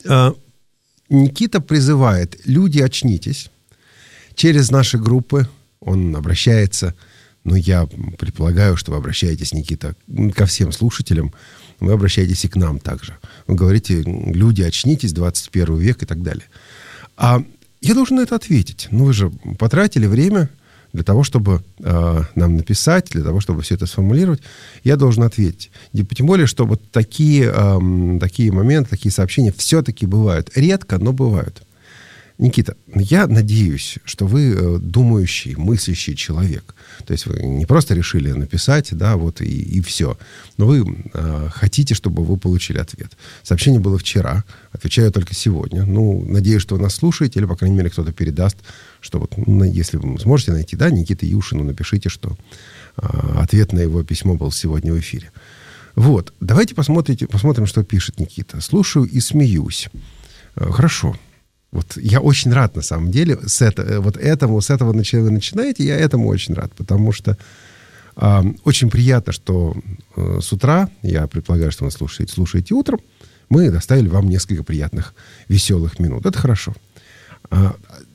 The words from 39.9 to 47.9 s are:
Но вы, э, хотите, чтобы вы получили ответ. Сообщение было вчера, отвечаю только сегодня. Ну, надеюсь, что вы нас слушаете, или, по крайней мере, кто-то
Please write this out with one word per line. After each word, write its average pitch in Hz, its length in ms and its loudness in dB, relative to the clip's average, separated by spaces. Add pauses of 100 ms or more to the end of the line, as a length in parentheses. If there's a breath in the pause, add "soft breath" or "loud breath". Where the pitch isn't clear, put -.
Но 101 80 2
вы, 127 200 4 (280)
э, 78 400 -4
хотите, 120 420 0
чтобы 82 300 -2
вы 87 100 0
получили 90 420 -2
ответ. - 380 -10 (260 loud breath)
Сообщение 127 380 2
было 95 180 0
вчера, 90 460 -2 (300 loud breath)
отвечаю - 400 0
только 92 200 -4
сегодня. 92 520 -2
Ну, 98 420 0
надеюсь, 98 340 2
что - 140 -4
вы 92 60 0
нас 98 140 0
слушаете, 156 440 0
или, 104 80 0
по 87 80 -4
крайней 95 220 2
мере, 90 120 0
кто-то 82 220 -4